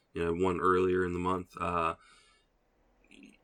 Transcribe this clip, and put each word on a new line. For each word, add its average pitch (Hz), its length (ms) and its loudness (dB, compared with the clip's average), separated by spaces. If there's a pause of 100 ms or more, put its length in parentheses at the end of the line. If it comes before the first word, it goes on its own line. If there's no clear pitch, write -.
(140)
You 85 120 -4
know, 85 80 0
one 87 260 0
earlier 92 460 2
in 87 80 -4
the 87 60 -4
month. 90 380 -4
Uh, 87 360 -2 (1500)